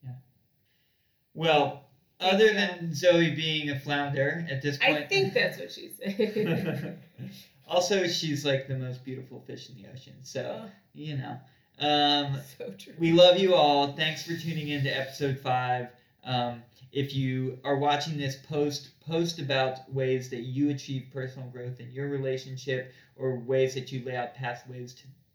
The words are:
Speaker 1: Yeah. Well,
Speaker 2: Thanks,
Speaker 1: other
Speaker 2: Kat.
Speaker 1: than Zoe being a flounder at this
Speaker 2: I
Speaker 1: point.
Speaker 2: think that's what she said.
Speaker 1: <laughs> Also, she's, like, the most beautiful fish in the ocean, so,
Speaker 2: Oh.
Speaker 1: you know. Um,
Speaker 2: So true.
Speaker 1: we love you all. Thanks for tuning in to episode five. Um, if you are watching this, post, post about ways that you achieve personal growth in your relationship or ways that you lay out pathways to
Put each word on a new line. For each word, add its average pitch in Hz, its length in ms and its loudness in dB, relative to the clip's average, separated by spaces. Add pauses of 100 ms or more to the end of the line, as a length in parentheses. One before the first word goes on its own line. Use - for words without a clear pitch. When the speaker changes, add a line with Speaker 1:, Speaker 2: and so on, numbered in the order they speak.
Speaker 1:
Yeah. 131 60 -12 (1200)
Well, 156 500 2 (360)
Speaker 2:
Thanks, 185 140 4
Speaker 1:
other 214 180 8
Speaker 2:
Kat. 190 280 0
Speaker 1:
than 165 140 -4
Zoe 170 400 6
being 156 360 -2
a 131 100 -4
flounder 143 720 -2
at 135 120 -4
this 143 180 -2
Speaker 2:
I 269 140 4
Speaker 1:
point. 294 140 -4
Speaker 2:
think 392 260 2
that's - 240 0
what - 140 -10
she - 260 -16
said. 170 1040 -2
Speaker 1:
<laughs> - 40 -20 (600)
Also, 185 380 2
she's, 151 380 -2
like, 135 240 0
the 131 80 -4
most 127 260 -8
beautiful 127 440 -12
fish - 240 -14
in 127 100 -20
the 98 100 -20
ocean, - 320 -20
so, - 440 -8
Speaker 2:
Oh. 196 40 -16 (220)
Speaker 1:
you 147 240 -8
know. 127 220 -8 (400)
Um, 143 600 2 (200)
Speaker 2:
So - 140 -10
true. - 260 -18
Speaker 1:
we 165 140 4
love 180 260 10
you 185 160 6
all. 143 380 6
Thanks 156 320 -2
for 170 120 -6
tuning 156 320 -4
in 143 160 0
to 135 60 0
episode 135 500 -2
five. 123 480 0 (340)
Um, 120 400 -2 (280)
if 139 240 -2
you 131 500 -2
are 143 140 0
watching 147 400 0
this, 139 180 -4
post, 147 540 -4 (100)
post 165 380 -2
about 131 520 -2
ways 131 400 0
that 120 120 -8
you 131 260 0
achieve 135 460 -4
personal 131 340 -8
growth 123 320 -10
in 123 120 -14
your 139 180 -6
relationship 131 800 -4 (240)
or 127 220 -2
ways 131 360 2
that 135 160 -8
you 131 140 -8
lay 127 120 -6
out 120 180 -6
pathways 123 600 -10
to - 100 -20 (300)